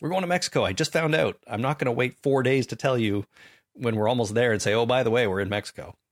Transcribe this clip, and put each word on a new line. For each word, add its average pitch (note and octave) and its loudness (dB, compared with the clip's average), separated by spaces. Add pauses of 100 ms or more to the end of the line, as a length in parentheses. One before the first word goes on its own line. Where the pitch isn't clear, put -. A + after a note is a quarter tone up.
we're D3+ -6
going F#3 -2
to F3+ -4
Mexico. F3 0
I F#2+ 0
just D3+ -2
found D#3+ 2
out. A2+ 0
I'm A2 -6
not C#3+ -2
gonna B2+ 0
wait B2+ -2
four C3+ 2
days C3 2
to A#2+ -10
tell C3 0
you G#2 0 (480)
when A2+ -2
we're G#2+ 2
almost A#2 0
there A#2+ 2
and G2+ 0
say, G2+ 2
'Oh, A#2 2
by B2+ 2
the A#2 0
way, A#2+ 2
we're F#2+ -2
in G2 -2
Mexico.'" - -8 (160)